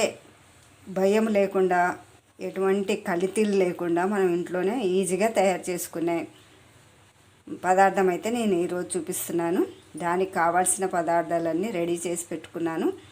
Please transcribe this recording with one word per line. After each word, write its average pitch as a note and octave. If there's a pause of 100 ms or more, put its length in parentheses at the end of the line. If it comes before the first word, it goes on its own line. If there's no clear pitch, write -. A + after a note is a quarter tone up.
(880)
భయం G3
లేకుండా, F#3+ (580)
ఎటువంటి F#3+
కల్తీలు G3
లేకుండా F3
మనం G3
ఇంట్లోనే F3+ (140)
ఈజీగా F#3
తయారు F#3+
చేసుకునే E3+ (1400)
పదార్థం F#3
అయితే F3
నేను A3+
ఈరోజు F3
చూపిస్తున్నాను. E3+ (340)
దానికి F#3
కావాల్సిన F3+
పదార్థాలన్నీ E3+
రెడీ F3
చేసి F3
పెట్టుకున్నాను. E3+ (240)